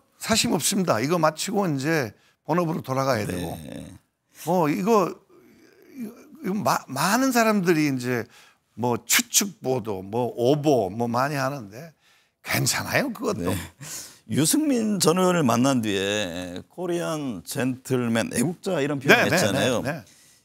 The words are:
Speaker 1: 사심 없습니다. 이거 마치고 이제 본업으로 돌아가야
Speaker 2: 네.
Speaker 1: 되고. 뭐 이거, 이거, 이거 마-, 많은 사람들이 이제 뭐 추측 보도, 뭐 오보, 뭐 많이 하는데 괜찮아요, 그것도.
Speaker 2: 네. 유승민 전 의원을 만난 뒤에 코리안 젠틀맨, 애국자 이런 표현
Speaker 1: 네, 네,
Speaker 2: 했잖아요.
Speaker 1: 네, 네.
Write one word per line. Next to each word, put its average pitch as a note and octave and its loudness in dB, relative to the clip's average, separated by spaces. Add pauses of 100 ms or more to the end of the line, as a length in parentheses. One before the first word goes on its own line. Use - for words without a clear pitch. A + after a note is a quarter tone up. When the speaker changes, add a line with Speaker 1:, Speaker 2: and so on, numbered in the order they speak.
(180)
Speaker 1:
사심 A3+ 0
없습니다. E3 2
이거 D#3 0
마치고 E3 0
이제 C3+ -2 (300)
본업으로 E3 -2
돌아가야 C3 0
Speaker 2:
네. - -4
Speaker 1:
되고. F2 -6 (880)
뭐 E3+ 2
이거, F#3+ 2 (840)
이거, A#3+ -10 (300)
이거 G3 -2
마-, E3 0
많은 G3+ 0
사람들이 F3+ 2
이제 B2 -2 (540)
뭐 A#2 0
추측 - 0
보도, A2+ -4
뭐 A2+ -4
오보, B2+ 4
뭐 A#2 -2
많이 C3 0
하는데 C3+ -8 (480)
괜찮아요, C3+ 0
그것도. - -4
Speaker 2:
네. F#2 -2 (720)
유승민 G#3+ 2
전 E3 4
의원을 F3+ 4
만난 B2 4
뒤에 G2 -2
코리안 E3 -6
젠틀맨, B2 -2
애국자 F3 -2
이런 C#3+ -2
표현 E3 6
Speaker 1:
네, F#3 4
네, D3 2
Speaker 2:
했잖아요. B2 2
Speaker 1:
네, C3+ -4
네. D3 -10 (400)